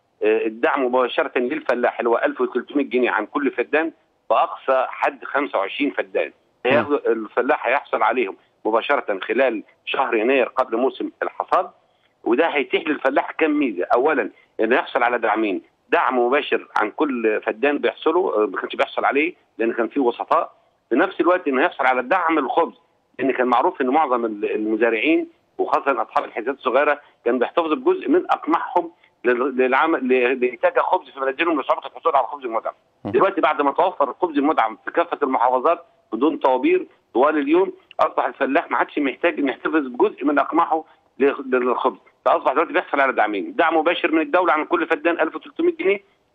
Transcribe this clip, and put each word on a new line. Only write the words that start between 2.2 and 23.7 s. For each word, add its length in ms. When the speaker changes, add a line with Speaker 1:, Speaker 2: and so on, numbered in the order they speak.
Speaker 1:
وتلتمية 420
جنيه 280
عن 140
كل 260
فدان، 400
باقصى 600
حد 360
خمسة 340
وعشرين 320
فدان. 400
Speaker 2:
مم. 60
Speaker 1:
هياخدوا 400
الفلاح 560
هيحصل 360
عليهم 320
مباشره 540
خلال 440
شهر 300
يناير 320
قبل 300
موسم 320
الحصاد، 460
وده 240
هيتيح 400
للفلاح 440
كم 200
ميزه. 340
اولا 340
انه 160
يحصل 280
على 160
دعمين، 420
دعم 300
مباشر 480
عن 140
كل 540
فدان 320
بيحصله، 680
آه، 20
ما 160
كانش 140
بيحصل 300
عليه 280
لان 160
كان 140
في 120
وسطاء، 520
في 60
نفس 260
الوقت 260
انه 160
يحصل 220
على 180
دعم 340
الخبز، 380
لان 120
كان 160
معروف 340